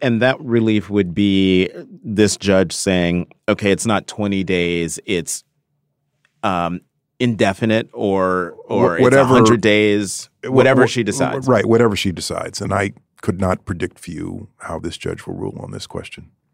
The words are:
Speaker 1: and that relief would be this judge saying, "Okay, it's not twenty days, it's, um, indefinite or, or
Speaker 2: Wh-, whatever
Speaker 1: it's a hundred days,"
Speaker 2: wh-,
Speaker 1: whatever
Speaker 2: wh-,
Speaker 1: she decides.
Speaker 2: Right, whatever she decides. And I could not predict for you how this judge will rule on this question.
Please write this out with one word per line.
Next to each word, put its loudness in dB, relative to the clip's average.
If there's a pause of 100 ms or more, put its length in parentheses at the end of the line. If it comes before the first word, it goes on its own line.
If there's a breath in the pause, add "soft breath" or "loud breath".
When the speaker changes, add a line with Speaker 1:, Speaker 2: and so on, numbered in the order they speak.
Speaker 1:
and 0
that 2
relief 0
would 0
be 2 (340)
this 0
judge 2
saying, -2 (180)
"Okay, 0
it's -2
not 0
twenty -4
days, -2
it's, -6 (1000)
um, -2 (380)
indefinite 0
or, 0 (160)
or 0
Speaker 2:
Wh-, 2
whatever 4
Speaker 1:
it's -
a 4 (120)
hundred 4
days," 2 (140)
Speaker 2:
wh-, -8
Speaker 1:
whatever 6
Speaker 2:
wh-, 0
Speaker 1:
she -2
decides. -4
Speaker 2:
Right, 4
whatever 4
she -2
decides. -8
And -4
I -2 (300)
could -4
not -2
predict -8
for -14
you -12
how -10
this -10
judge -10
will -10
rule -10
on -14
this -14
question. -14 (240)